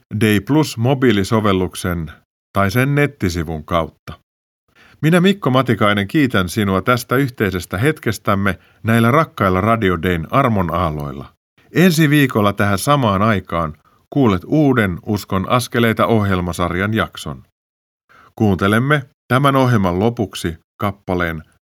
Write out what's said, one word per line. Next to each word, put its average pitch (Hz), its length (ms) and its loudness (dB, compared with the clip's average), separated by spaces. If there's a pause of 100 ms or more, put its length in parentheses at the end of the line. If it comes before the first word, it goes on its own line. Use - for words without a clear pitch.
(200)
Dei 107 200 4
Plus 143 380 0
mobiilisovelluksen 101 1300 0 (460)
tai 98 120 2
sen 131 240 0
nettisivun 85 680 -2
kautta. 80 480 -6 (880)
Minä 170 180 4
Mikko 196 300 0
Matikainen 107 580 2
kiitän 123 400 0
sinua 98 340 0
tästä 123 340 -2
yhteisestä 101 640 -4
hetkestämme 101 800 -2 (240)
näillä 117 280 2
rakkailla 107 500 0
Radio 101 420 0
Dayn 85 280 -2
armon 107 440 0
aaloilla. 76 580 -6 (420)
Ensi 160 360 4
viikolla 123 420 2
tähän 101 260 0
samaan 117 440 0
aikaan 90 520 -2 (360)
kuulet 113 360 2
uuden 120 600 2
Uskon 101 420 -4
askeleita 117 580 0
ohjelmasarjan 92 880 0
jakson. 80 480 -6 (960)
Kuuntelemme 110 680 2 (260)
tämän 135 280 2
ohjelman 107 420 2
lopuksi 98 580 -2 (240)
kappaleen 90 640 -4 (260)